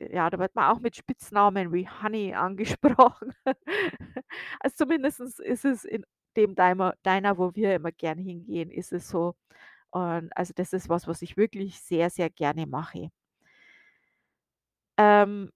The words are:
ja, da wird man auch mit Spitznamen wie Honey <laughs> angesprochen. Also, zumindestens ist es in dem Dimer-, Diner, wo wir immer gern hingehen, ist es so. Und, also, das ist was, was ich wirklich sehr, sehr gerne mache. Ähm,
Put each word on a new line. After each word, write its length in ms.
ja, 300
da 80
wird 180
man 180
auch 60
mit 160
Spitznamen 760
wie 160
Honey 460
<laughs> 300
angesprochen. 300
Also, 240
zumindestens 540
ist 260
es 200
in 200
dem 180
Dimer-, 400
Diner, 340
wo 160
wir 200
immer 180
gern 260
hingehen, 520
ist 220
es 160
so. 260
Und, 460
also, 200
das 160
ist 160
was, 200
was 140
ich 140
wirklich 440
sehr, 300
sehr 200
gerne 360
mache. 440
Ähm, 580